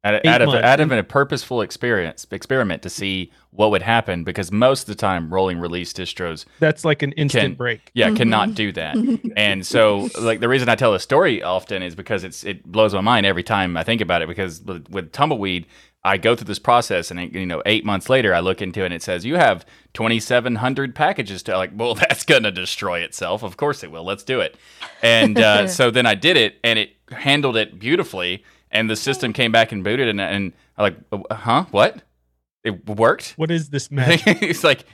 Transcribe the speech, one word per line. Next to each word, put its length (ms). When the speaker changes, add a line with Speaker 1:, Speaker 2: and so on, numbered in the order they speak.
Speaker 1:
Out 100
of, 80
Speaker 2:
eight 60
Speaker 1:
out 140
of 60
a, 40
Speaker 2:
months. 140
Speaker 1:
out 140
of 120
a 100
purposeful 600
experience, 680
experiment 520
to 80
see 420
what 220
would 100
happen, 400
because 300
most 300
of 40
the 80
time 400
rolling 240
release 340
distros 520
Speaker 2:
That's 240
like 180
an 100
instant 300
Speaker 1:
can, 120
Speaker 2:
break. 400
Speaker 1:
yeah, 120
Speaker 3:
Mm-hmm. 100
Speaker 1:
cannot 380
do 180
that. 240
Speaker 3:
<laughs> 400
Speaker 1:
And 300
so, 420
like, 180
the 100
reason 200
I 80
tell 160
the 80
story 420
often 400
is 140
because 260
it's, 220
it 200
blows 300
my 60
mind 260
every 160
time 340
I 60
think 180
about 220
it, 60
because 340
with, 260
with 220
Tumbleweed, 560
I 120
go 200
through 100
this 140
process 500
and, 80
it, 140
you 140
know, 200
eight 180
months 240
later, 240
I 80
look 220
into 200
it 40
and 80
it 80
says, 240
"You 80
have 320
twenty-seven 600
hundred 400
packages 500
to," 120
like, 180
"Well, 200
<laughs> 0
that's 300
gonna 280
destroy 480
itself. 420
Of 140
course 260
it 80
will. 140
Let's 180
do 180
it." 160
And, 360
uh, 300
Speaker 3:
<laughs> 100
Speaker 1:
so 120
then 160
I 80
did 220
it 260
and 160
it 140
handled 460
it 240
beautifully. 640
And 180
the 80
system 360
came 180
back 220
and 100
booted, 260
and, 120
and 320
I'm 60
like, 140
"Uh, 240
huh? 380
What? 300
It 220
worked?" 500
Speaker 2:
What 140
is 200
this 200
Speaker 1:
<laughs> 100
Speaker 2:
magic? 400
Speaker 1:
It's 220
like, 320